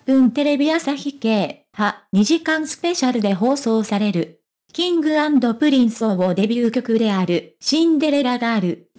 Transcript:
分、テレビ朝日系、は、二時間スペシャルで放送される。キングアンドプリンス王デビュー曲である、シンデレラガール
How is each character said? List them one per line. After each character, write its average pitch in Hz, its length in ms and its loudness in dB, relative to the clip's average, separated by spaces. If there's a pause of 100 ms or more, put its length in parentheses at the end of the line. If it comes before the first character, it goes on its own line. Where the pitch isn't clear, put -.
分、 262 260 4
テ 285 120 -2
レ 294 140 0
ビ 285 120 0
朝 311 260 -2
日 277 180 -8
系、 214 580 -4
は、 - 400 -4
二 202 140 4
時 320 160 0
間 311 260 -2
ス - 80 -6
ペ 349 180 -2
シ 339 120 -2
ャ 254 80 2
ル 233 80 -2
で 202 120 0
放 226 220 0
送 226 300 -2
さ 202 140 -2
れ 208 120 0
る。 170 300 -6 (320)
キ 359 180 -2
ン 339 80 2
グ 311 180 0
ア 302 120 0
ン 294 100 4
ド 226 160 2
プ 302 140 0
リ 262 160 4
ン 226 40 2
ス 226 160 -4
王 185 280 0
デ 196 140 0
ビ 233 100 -2
ュ 240 100 0
ー 220 40 -2
曲 233 280 0
で 214 140 0
あ 185 120 0
る、 170 360 -4
シ 330 240 0
ン 320 140 2
デ 302 120 0
レ 285 100 0
ラ 247 160 -2
ガ 233 200 -2
ー 202 40 0
ル - 380 -6